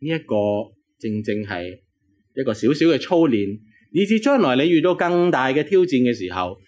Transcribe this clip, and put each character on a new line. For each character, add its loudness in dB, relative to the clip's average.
一 -4
個 -6
正 -6
正 -4
係 -10
一 -6
個 -2
小 0
小 0
嘅 2
操 2
練， -2
以 2
致 2
將 2
來 2
你 2
遇 4
到 2
更 2
大 0
嘅 0
挑 2
戰 2
嘅 2
時 -6
候， -6